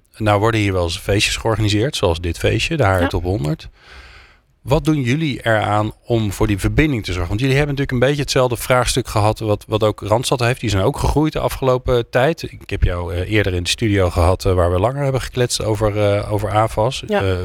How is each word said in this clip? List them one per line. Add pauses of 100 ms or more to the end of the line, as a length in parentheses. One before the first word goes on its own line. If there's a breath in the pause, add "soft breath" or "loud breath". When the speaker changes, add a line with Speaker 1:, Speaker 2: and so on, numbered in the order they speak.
(180)
Speaker 1:
nou
worden
hier
wel
eens
feestjes
georganiseerd,
zoals
dit
feestje,
de
H
R
Speaker 2:
Ja.
Speaker 1:
Top
honderd. (920 loud breath)
Wat
doen
jullie
eraan (140)
om
voor
die
verbinding
te
zorgen?
Want
jullie
hebben
natuurlijk
een
beetje
hetzelfde
vraagstuk
gehad
wat,
wat
ook
Randstad
heeft.
Die
zijn
ook
gegroeid
de
afgelopen
tijd.
Ik
heb
jou,
eh,
eerder
in
de
studio
gehad,
eh,
waar
we
langer
hebben
gekletst
over,
eh,
over
afas.
Speaker 2:
Ja.
Speaker 1:
Eh,